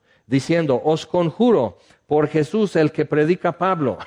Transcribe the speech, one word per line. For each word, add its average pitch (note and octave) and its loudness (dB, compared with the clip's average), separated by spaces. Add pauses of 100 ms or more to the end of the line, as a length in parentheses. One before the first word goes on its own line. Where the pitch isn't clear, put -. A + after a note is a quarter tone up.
(280)
diciendo, C3+ 0
"Os D#3 0
conjuro F3 0 (280)
por D3+ 2
Jesús E3 -2
el - 2
que - -4
predica D#3 0
Pablo". D#3+ -2